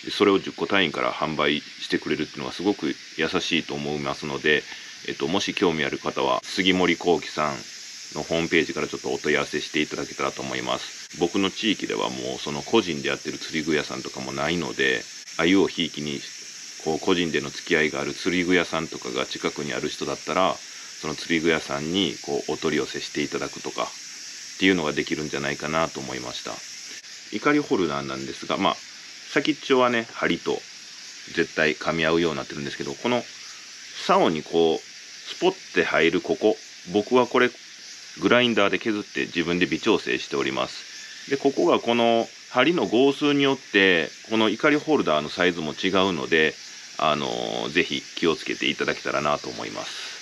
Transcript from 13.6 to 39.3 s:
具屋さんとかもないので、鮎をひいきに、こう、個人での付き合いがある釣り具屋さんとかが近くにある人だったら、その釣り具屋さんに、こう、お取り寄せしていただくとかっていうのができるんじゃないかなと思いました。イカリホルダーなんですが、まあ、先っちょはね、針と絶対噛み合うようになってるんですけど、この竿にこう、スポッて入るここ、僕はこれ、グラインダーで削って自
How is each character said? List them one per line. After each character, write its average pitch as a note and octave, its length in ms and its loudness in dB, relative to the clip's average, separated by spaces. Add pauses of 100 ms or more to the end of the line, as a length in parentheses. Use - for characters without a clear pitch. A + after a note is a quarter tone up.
具 D#2+ 100 2
屋 C#2+ 100 2
さ C2 120 -6
ん C2 60 -8
と C#2 80 -10
か C2 100 -10
も C2 120 -8
な C#2+ 180 -2
い F2 80 0
の C2 160 -4
で、 B1+ 280 0 (360)
鮎 F2 180 6
を F2 100 6
ひ E2 200 -2
い D2 40 -6
き D2 120 -8
に、 C#2+ 180 -4 (640)
こ D#2+ 120 0
う、 - 20 -4
個 F#2+ 160 2
人 F2 180 2
で D2 80 2
の C#2 80 -6
付 - 200 -12
き D#2+ 80 4
合 D#2 80 4
い D2+ 60 2
が C#2 100 -4
あ C#2+ 40 -2
る C#2+ 80 -4
釣 F2 240 -2
り F2+ 80 2
具 F2+ 100 4
屋 E2+ 120 4
さ E2 140 -2
ん D#2 80 -6
と - 100 -10
か B1+ 100 -10
が B1+ 160 -2
近 - 260 -4
く D2+ 140 -6
に C#2+ 80 -4
あ B1 80 -2
る D2 80 -4
人 - 160 -6
だ C#2+ 80 -2
っ - 100 -6
た E2 120 -4
ら、 F2+ 200 2 (460)
そ E2 60 -6
の D2+ 80 -4
釣 - 220 0
り D#2 40 2
具 E2 80 2
屋 D#2 120 4
さ C#2 180 -4
ん D#2 140 -2
に、 F2+ 300 0
こ C#2+ 260 -2
う、 D#2 40 -2
お D2+ 40 -2
取 D#2 180 0
り D2 40 2
寄 C2+ 80 0
せ C2+ 140 -8
し - 100 -10
て D2+ 120 -4
い C#2 60 -2
た C#2 100 -4
だ C#2 100 -4
く - 140 -12
と B1+ 80 -6
か B1 140 -4
っ - 720 -12
て F#2 80 4
い F#2+ 40 8
う F#2+ 40 6
の E2 100 2
が D2+ 80 2
で D#2+ 120 0
き D#2+ 100 -2
る D2+ 100 -4
ん D2+ 40 -6
じ D2 80 -4
ゃ C#2+ 40 -2
な C#2 100 -2
い C#2+ 60 -4
か D2 120 -6
な D#2+ 200 2
と D2 120 -8
思 C2 140 -6
い B1+ 60 -6
ま B1 120 -8
し - 120 -10
た。 A#1 80 -8 (840)
イ - 40 -2
カ D3 120 2
リ D3 80 4
ホ C#3+ 160 0
ル F2 120 2
ダ C#2+ 140 -2
ー C#2 40 -6
な C2+ 80 -6
ん C2+ 120 -6
で C2 60 -8
す - 140 -10
が、 C#2+ 100 0
ま F2+ 140 2
あ、 - 60 0 (560)
先 D3+ 200 2
っ - 20 2
ち - 200 2
ょ B2+ 40 8
は B2 120 6
ね、 A#2 220 0
針 E2 260 0
と D2 200 -2 (760)
絶 E2+ 200 0
対 D2+ 200 2
噛 - 180 -2
み D#2+ 120 2
合 D#2+ 100 4
う E2+ 60 6
よ E2+ 80 4
う - 40 2
に C#2 60 -4
な C2 60 -6
っ - 20 -10
て - 80 -12
る D2 80 -6
ん - 20 -4
で C#2 60 -4
す - 80 -10
け C#2+ 60 -6
ど、 C#2+ 100 -6
こ - 140 -4
の B2 140 2 (840)
竿 F3 240 6
に D#2 120 -2
こ E2 340 4
う、 - 20 -6
ス - 600 -14
ポ - 100 4
ッ - 260 -4
て E2 100 4
入 D#2+ 260 6
る F2 100 2
こ - 140 0
こ、 G#2+ 220 4 (360)
僕 G#2 220 2
は B2 120 6
こ C3 120 2
れ、 B2 120 6 (720)
グ G2+ 100 4
ラ A#2+ 100 8
イ A#2+ 80 4
ン A2+ 60 2
ダ G2+ 120 6
ー F#2+ 40 4
で F#2 80 0
削 G#2 220 0
っ - 40 -8
て - 220 -4
自 E2+ 180 -2